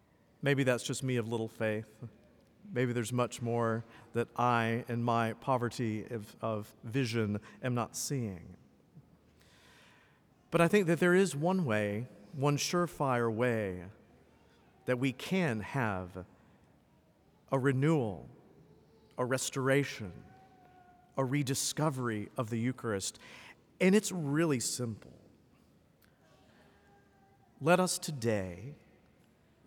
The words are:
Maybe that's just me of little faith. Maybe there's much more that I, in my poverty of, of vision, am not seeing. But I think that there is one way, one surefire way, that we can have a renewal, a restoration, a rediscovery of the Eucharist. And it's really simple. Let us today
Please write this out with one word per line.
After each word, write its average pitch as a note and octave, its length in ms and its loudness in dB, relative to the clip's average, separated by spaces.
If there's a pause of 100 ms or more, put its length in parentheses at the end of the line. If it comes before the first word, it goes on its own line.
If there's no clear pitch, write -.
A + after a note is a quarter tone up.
(420)
Maybe C#3 220 2
that's B2 180 2
just C3+ 220 -4
me B2+ 120 0
of A2 120 0
little A2+ 200 -2
faith. A2 380 -2 (880)
Maybe B2 180 2
there's A#2 200 -2
much B2 280 0
more A#2 440 0 (280)
that A#2 140 -2 (100)
I, A#2 520 2
in A#2 140 -2
my A#2 320 2
poverty A#2 760 -2
of, G#2+ 320 -8
of A2 400 -4
vision, A2+ 560 0 (240)
am B2+ 120 -2
not A#2+ 220 -2
seeing. G2 600 -6 (1900)
But E3 100 4
I E3+ 80 6
think G3 200 6
that E3 120 4
there F3+ 140 6
is F#3 200 4
one F3 300 0
way, G#2+ 440 0 (260)
one C#3+ 240 2
surefire C3+ 720 0
way, G#2+ 520 0 (1040)
that B2+ 120 2
we C3 140 0
can D3+ 480 -2
have G2 500 -2 (1400)
a C#3 80 2
renewal, B2+ 680 0 (880)
a B2+ 80 0
restoration, C3 880 0 (1040)
a C3+ 80 0
rediscovery C3 1120 0
of A2+ 140 -4
the A#2 80 -2
Eucharist. A#2 640 -2 (600)
And F#3 140 6
it's G#3+ 160 2
really D3+ 480 0
simple. A2 540 -6 (2500)
Let E3+ 180 6
us F#3 200 0
today A2 760 -4 (920)